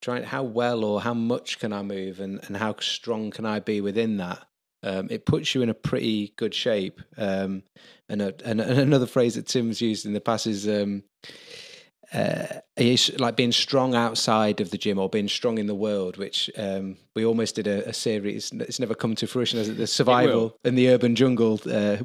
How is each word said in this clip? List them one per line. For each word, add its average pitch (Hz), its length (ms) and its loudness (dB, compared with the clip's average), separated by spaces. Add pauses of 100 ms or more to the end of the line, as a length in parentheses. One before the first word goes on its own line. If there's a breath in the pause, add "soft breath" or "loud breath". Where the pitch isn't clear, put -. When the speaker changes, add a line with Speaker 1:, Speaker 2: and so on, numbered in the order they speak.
Speaker 1:
trying 123 220 -6
how 135 200 -6
well 120 420 0
or 104 180 2
how 120 100 0
much 117 460 -2
can 104 160 -4
I 101 80 -4
move 95 380 -8
and, 98 240 -8
and 101 120 -8
how 107 240 -4
strong 110 500 -6
can 110 140 -8
I 107 160 -2
be 104 220 -2
within 104 340 0
that? 92 300 -6 (360)
Um, 95 280 -4
it 113 160 -8
puts 156 280 2
you 131 60 2
in 120 80 2
a 110 60 0
pretty 107 600 -2
good 110 180 -2
shape. 101 480 -2 (160)
Um, 95 440 -2 (460 loud breath)
and, 104 140 -2
a, 98 120 -2 (140)
and, 110 140 0
and 123 160 2
another 135 280 6
phrase 120 280 2
that 113 120 -6
Tim's 117 360 -2
used 110 240 0
in 104 80 -2
the 101 80 -2
past 113 240 0
is, 104 200 -4
um, 101 360 0 (1120 loud breath)
uh, - 320 -2 (320)
is, 123 420 4
like, 120 160 0
being 123 160 2
strong 127 440 2
outside 110 680 2
of 98 100 -4
the 101 80 -4
gym 98 200 -2
or 95 100 2
being 104 180 -2
strong 113 320 -2
in 104 80 -2
the 104 80 -4
world, 98 420 -2
which, - 400 -4
um, 98 400 -4 (200)
we 110 80 2
almost 113 320 0
did 107 100 -2
a, 104 220 0
a 113 60 -8
series. 104 580 -4
It's 120 260 -8
never 113 160 -2
come 113 220 -2
to - 100 -4
fruition, 117 320 -2
has 107 120 0
it? 110 80 -6
The 113 60 -2
Speaker 2:
It - 40 0
Speaker 1:
survival 123 520 6
Speaker 2:
will. 113 240 -2
Speaker 1:
in 127 120 2
the 127 140 6
urban 120 260 6
jungle, 113 420 4 (100)
uh, 104 360 2